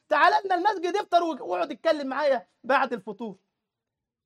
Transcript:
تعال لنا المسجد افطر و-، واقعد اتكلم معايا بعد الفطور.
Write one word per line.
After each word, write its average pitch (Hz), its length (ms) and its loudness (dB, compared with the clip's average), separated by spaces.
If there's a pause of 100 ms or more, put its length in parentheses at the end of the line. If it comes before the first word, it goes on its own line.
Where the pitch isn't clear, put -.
تعال 302 240 6 (120)
لنا 381 100 0
المسجد 349 400 0
افطر 349 280 2
و-، 320 280 -6
واقعد 349 200 -2
اتكلم 294 360 -2
معايا 269 400 -2 (160)
بعد 254 300 0
الفطور. 214 440 -10 (880)